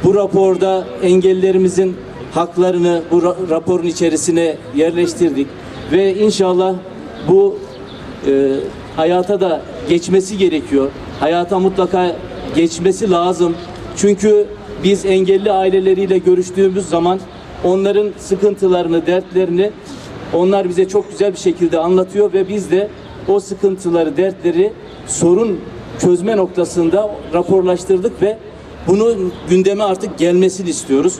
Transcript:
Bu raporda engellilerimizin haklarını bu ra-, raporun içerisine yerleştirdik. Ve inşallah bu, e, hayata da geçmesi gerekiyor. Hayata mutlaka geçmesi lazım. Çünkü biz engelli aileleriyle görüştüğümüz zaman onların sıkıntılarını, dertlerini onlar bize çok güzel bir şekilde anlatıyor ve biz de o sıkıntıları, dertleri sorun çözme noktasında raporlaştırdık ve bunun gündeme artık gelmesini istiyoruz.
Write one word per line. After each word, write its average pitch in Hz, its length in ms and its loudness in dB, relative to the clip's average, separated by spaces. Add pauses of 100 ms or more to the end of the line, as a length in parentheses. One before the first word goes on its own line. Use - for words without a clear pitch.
Bu 185 120 4
raporda 190 680 2 (180)
engellilerimizin 185 920 2 (360)
haklarını 175 680 0 (100)
bu 175 60 4
ra-, 180 320 0
raporun 165 380 0
içerisine 165 680 0 (200)
yerleştirdik. 165 720 0 (440)
Ve 190 240 2
inşallah 190 580 2 (540)
bu, 196 300 4 (680)
e, 139 240 2 (440)
hayata 180 460 0
da 165 200 0 (280)
geçmesi 185 480 0
gerekiyor. 143 540 0 (280)
Hayata 175 400 0
mutlaka 185 560 0 (400)
geçmesi 180 560 0
lazım. 170 440 2 (420)
Çünkü 208 480 4 (380)
biz 190 220 2
engelli 190 460 2
aileleriyle 190 680 2
görüştüğümüz 185 720 0
zaman 175 300 0 (440)
onların 196 540 2
sıkıntılarını, 180 880 0
dertlerini 180 680 0 (640)
onlar 185 360 2
bize 180 180 0
çok 196 240 -2
güzel 196 220 0
bir 175 40 -12
şekilde 170 420 0
anlatıyor 185 540 2
ve 185 160 0
biz 185 220 -4
de 196 180 0 (380)
o 196 120 2
sıkıntıları, 180 800 -2
dertleri 185 560 0 (340)
sorun 185 520 2 (420)
çözme 180 360 2
noktasında 180 760 0 (220)
raporlaştırdık 185 880 0
ve 214 160 0 (500)
bunun 196 460 2 (160)
gündeme 190 340 4
artık 190 340 -2
gelmesini 180 520 2
istiyoruz. 147 500 0